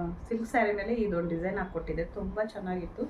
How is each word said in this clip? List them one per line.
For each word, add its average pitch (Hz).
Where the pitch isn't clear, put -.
ಸಿಲ್ಕ್ 226
ಸ್ಯಾರಿ 214
ಮೇಲೆ 208
ಇದೊಂದು 180
ಡಿಸೈನ್ 180
ಹಾಕ್ಕೊಟ್ಟಿದ್ದೆ, 165
ತುಂಬ 190
ಚೆನ್ನಾಗಿತ್ತು. 185